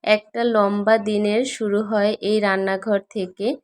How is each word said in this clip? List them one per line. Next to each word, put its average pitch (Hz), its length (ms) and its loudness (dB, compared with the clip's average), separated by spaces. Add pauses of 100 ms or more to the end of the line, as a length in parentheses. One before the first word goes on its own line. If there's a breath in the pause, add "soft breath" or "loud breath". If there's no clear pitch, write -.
একটা 214 400 0
লম্বা 208 540 2
দিনের 208 480 0
শুরু 208 360 -2
হয় 208 300 0 (100)
এই 208 180 0
রান্নাঘর 196 600 0 (120)
থেকে। 196 360 -6 (160)